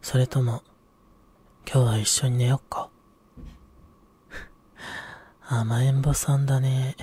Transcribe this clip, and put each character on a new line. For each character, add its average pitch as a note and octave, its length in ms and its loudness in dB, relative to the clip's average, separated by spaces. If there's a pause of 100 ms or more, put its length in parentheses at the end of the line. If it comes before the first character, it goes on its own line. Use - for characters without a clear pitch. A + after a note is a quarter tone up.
そ - 160 -4
れ B2+ 100 4
と C3+ 140 0
も、 A#2+ 220 0 (1040)
今 C3 160 2
日 A#2+ 40 4
は A2 100 2
一 G#2 120 0
緒 - 200 0
に B2 80 0
寝 B2 100 2
よ C3 100 2
っ - 120 -4
か。 - 200 -6 (1400)
<laughs> - 1160 -18
甘 A#2 360 0
え C3+ 80 4
ん C3+ 100 2
坊 D3 120 2
さ C#3+ 220 0
ん C#3 100 2
だ C3+ 140 2
ね。 C3 440 0